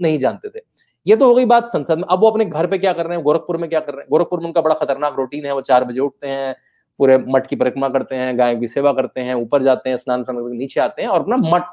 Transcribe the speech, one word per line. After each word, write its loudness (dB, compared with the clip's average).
नहीं 0
जानते -2
थे। -16
ये 6
तो 6
हो 6
गई 4
बात 4
संसद -2
में। -6
अब 2
वो 6
अपने 0
घर -2
पे -2
क्या 0
कर -4
रहे -6
हैं, -4
गोरखपुर 0
में -6
क्या -2
कर -6
रहे -14
हैं? -20
गोरखपुर 0
में -6
उनका 0
बड़ा 2
खतरनाक -2
रूटीन -6
है, -4
वो -4
चार 4
बजे -4
उठते -4
हैं, -6
पूरे 6
मठ 0
की -6
परिक्रमा -2
करते -4
हैं, -2
गायों 0
की -4
सेवा 0
करते -4
हैं, -4
ऊपर 0
जाते 2
हैं, -2
स्नान -4
करके -8
नीचे -6
आते -2
हैं -4
और 2
अपना -2
मठ, 2